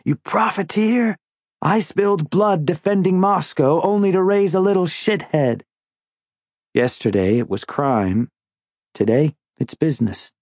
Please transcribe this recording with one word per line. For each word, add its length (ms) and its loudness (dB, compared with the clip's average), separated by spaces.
You 120 -2
profiteer! 1000 -2
I 180 2
spilled 500 0
blood 360 2
defending 520 0
Moscow 640 2
only 300 2
to 100 2
raise 320 2
a 60 2
little 260 2
shithead. 760 -2
Yesterday 640 0
it 100 -2
was 160 -6
crime. 680 -2
Today 420 0
it's 160 -6
business. 680 -4